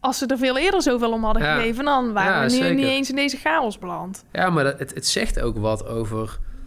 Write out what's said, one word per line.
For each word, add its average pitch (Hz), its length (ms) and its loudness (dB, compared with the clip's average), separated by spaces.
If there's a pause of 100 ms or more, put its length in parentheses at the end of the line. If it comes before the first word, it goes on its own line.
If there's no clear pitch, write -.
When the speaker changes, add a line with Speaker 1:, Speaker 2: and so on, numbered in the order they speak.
Speaker 1:
als 254 180 0
ze 269 80 -2
er 254 120 0
veel 254 200 2
eerder 370 240 2
zoveel 240 300 2
om 226 120 -2
hadden 220 180 4
Speaker 2:
Ja. - 140 2
Speaker 1:
gegeven, 233 280 0
dan 262 280 2
waren 196 200 2
Speaker 2:
Ja, 175 140 2
Speaker 1:
we 240 60 2
nu 254 60 4
Speaker 2:
zeker. 262 160 2
Speaker 1:
niet 277 120 2
eens 269 240 0
in 262 60 -4
deze 277 200 0
chaos 294 420 0
beland. 175 540 -10
Speaker 2:
Ja, 185 180 2
maar 156 140 2
dat, 139 140 0
het, - 160 -8
het - 120 -6
zegt - 340 0
ook 117 180 -2
wat 107 280 -2
over 110 520 -6 (280)